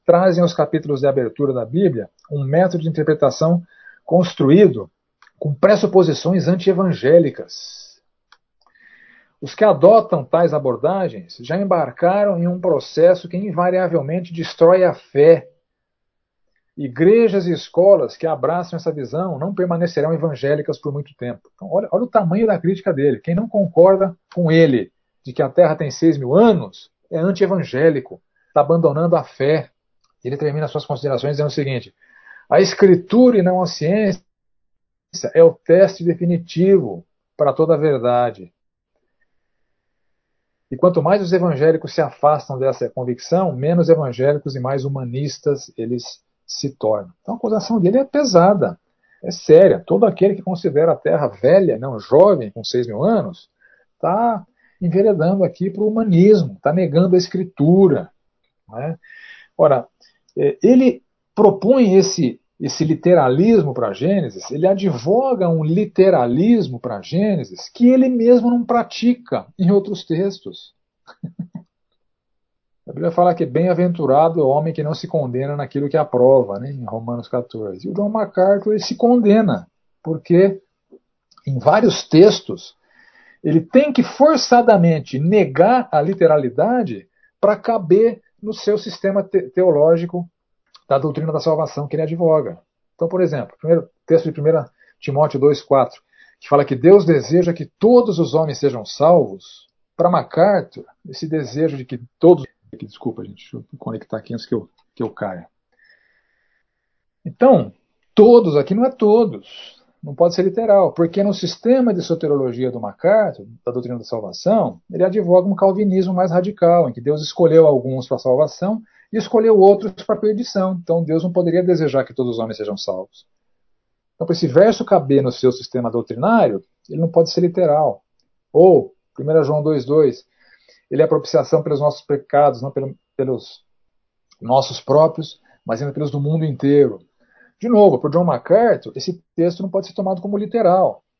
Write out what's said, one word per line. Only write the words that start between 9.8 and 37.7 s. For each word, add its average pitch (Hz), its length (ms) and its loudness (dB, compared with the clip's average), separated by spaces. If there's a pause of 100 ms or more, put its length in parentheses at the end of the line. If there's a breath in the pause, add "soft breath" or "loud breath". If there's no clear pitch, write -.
tais 160 300 0
abordagens 135 840 -4
já 139 160 -8
embarcaram 185 840 -2
em 170 100 -2
um 180 100 -4
processo 175 680 0
que 175 80 -10
invariavelmente 175 960 -4
destrói 165 500 2
a 175 120 2
fé. 160 540 2 (1300)
Igrejas 175 720 2
e 180 60 -2
escolas 165 640 2
que 160 100 -8
abraçam 160 500 -4
essa 165 140 -6
visão 151 480 -6
não 185 160 -8
permanecerão 170 580 -2
evangélicas 147 680 -4
por 147 140 -10
muito 143 240 -12
tempo." - 380 -12
Então, - 160 -20
olha, 196 220 -4
olha 208 120 -2
o 247 60 -12
tamanho 208 360 0
da 190 120 0
crítica 190 340 -4
dele. 139 280 -2
Quem 170 140 -6
não 220 140 -4
concorda 190 680 2 (180)
com 170 160 -2
ele 147 400 2 (360)
de 127 60 -14
que 151 100 -4
a 135 60 -2
Terra 156 260 2
tem 143 160 -8
seis 160 260 0
mil 135 200 -2
anos 185 520 2 (220)
é 170 80 -6
anti-evangélico, 165 1040 -2 (320)
tá 147 60 2
abandonando 165 560 0
a 143 80 -2
fé. 151 460 -4 (540)
Ele 131 120 -8
termina 151 320 -6
suas - 180 -8
considerações 139 460 -4
dizendo 147 160 -4
o - 20 -6
seguinte: 135 420 -6 (560 soft breath)
"A 165 120 4
Escritura 196 760 4
e 190 60 2
não 185 180 0
a 175 60 -2
ciência 196 560 -4 (1120)
é 165 80 6
o 165 100 6
teste 185 520 0
definitivo 170 1000 -2 (320)
para 143 160 0
toda 160 220 2